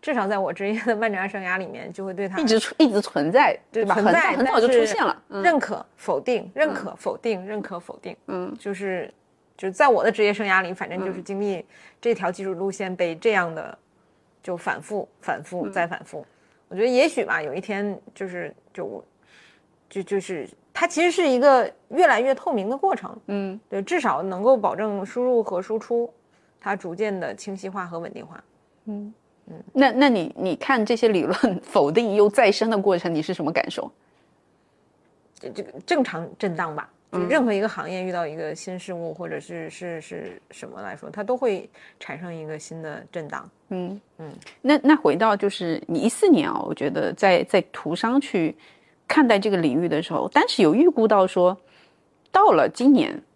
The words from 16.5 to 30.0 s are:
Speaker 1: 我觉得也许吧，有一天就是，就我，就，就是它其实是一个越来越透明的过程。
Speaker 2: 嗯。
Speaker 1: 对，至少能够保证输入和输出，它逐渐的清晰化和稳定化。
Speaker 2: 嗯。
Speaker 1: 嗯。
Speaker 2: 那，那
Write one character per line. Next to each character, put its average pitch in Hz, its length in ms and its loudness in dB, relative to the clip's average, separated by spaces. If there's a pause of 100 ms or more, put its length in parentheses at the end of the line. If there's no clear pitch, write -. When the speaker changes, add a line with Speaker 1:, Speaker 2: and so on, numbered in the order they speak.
Speaker 1:
我 - 60 -16
觉 185 60 -4
得 226 60 2
也 254 200 4
许 294 200 -2
吧， 156 160 -2
有 143 120 -6
一 180 60 -6
天 202 380 -6 (160)
就 196 120 -10
是， 175 280 -10 (180)
就 - 140 -8
我， 98 180 -12 (840)
就， 196 120 -8
就 196 160 -2
是 175 300 -6 (240)
它 - 140 0
其 339 160 0
实 349 80 4
是 330 180 2
一 254 100 4
个 254 320 6 (180)
越 330 180 4
来 240 160 4
越 262 120 2
透 302 160 -4
明 208 200 -2
的 262 60 -4
过 339 200 0
程。 - 180 -12 (120)
Speaker 2:
嗯。 202 420 -6
Speaker 1:
对， 196 140 -4
至 330 180 -2
少 165 220 0
能 190 200 -6
够 254 140 6
保 202 180 0
证 202 300 -4
输 240 180 -6
入 247 200 2
和 190 180 -4
输 220 180 -4
出， 233 320 -2 (480)
它 202 160 -4
逐 175 200 -10
渐 196 260 -4
的 147 140 -6
清 - 200 -12
晰 190 140 -10
化 190 160 -8
和 170 140 -10
稳 170 160 -10
定 - 120 -16
化。 165 160 -20 (440)
Speaker 2:
嗯。 208 260 -10 (360)
Speaker 1:
嗯。 160 140 -18 (120)
Speaker 2:
那， 262 180 6
那 277 160 4